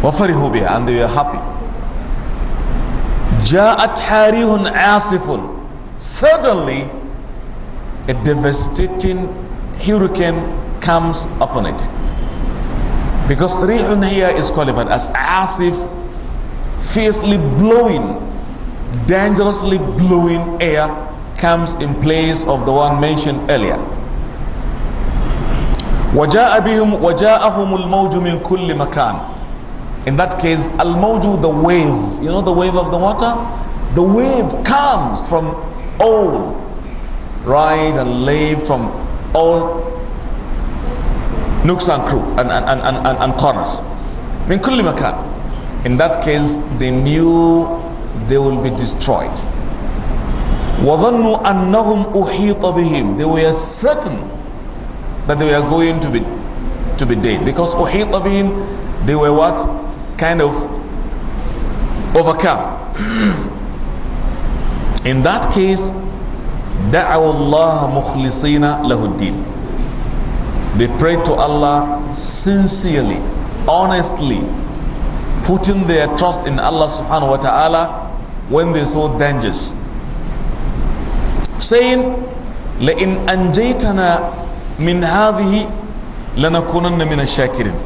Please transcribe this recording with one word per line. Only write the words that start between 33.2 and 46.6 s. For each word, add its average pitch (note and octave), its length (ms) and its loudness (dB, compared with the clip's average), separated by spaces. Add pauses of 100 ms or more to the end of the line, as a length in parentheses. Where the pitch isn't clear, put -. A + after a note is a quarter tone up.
The E3 80 4
wave A#3 460 2 (160)
comes A3 640 0
from D#3+ 240 0 (480)
all F#3 560 2 (880)
right D#3 480 2
and B2 320 0
left, D3+ 420 2
from A#2+ 220 0 (460)
all E3 480 2 (1800)
nooks F3 220 2
and C#3+ 220 2
cro-, - 300 0
and, B2 120 2
and, F#2+ 140 0
and, C3 160 0
and, B2+ 160 0 (100)
and, C3 140 0
and C3 180 0
corners. A#2+ 300 0 (800)
Min F#3+ 100 2
kulli B3+ 240 0
makan. C#3+ 320 -2 (680)
In B2 120 0
that D#3+ 260 2
case, D3 200 2 (360)